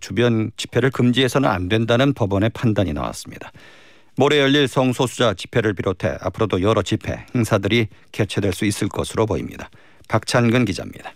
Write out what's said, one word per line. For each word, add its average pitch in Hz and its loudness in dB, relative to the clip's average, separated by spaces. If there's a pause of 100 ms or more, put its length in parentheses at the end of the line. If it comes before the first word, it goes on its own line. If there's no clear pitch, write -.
주변 110 0
집회를 123 0
금지해서는 131 2
안 90 -2
된다는 117 2
법원의 98 0
판단이 98 0
나왔습니다. 55 -10 (640)
모레 143 4
열릴 139 4
성소수자 127 0
집회를 110 -2
비롯해 92 -2
앞으로도 92 -2
여러 107 2
집회, - -4 (100)
행사들이 110 2 (240)
개최될 98 -2
수 - -4
있을 101 0
것으로 92 -2
보입니다. - -6 (380)
박찬근 120 2
기자입니다. - -8